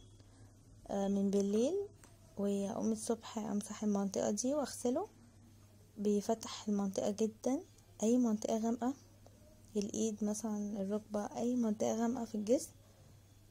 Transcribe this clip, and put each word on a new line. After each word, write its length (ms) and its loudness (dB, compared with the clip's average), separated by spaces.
آه، 200 0
من 220 2
بالليل، 460 2
واقوم 540 0
الصبح 460 -4
امسح 460 -4
المنطقة 480 2
دي 220 0
واغسله، 540 -2
بيفتح 680 0
المنطقة 440 0
جدًا. 480 0
اي 140 6
منطقة 400 2
غامقة، 360 0
الايد 480 0
مثلًا، 580 -2
الركبة، 440 -2
اي 180 0
منطقة 400 2
غامقة 300 0
في 100 -6
الجسم 360 2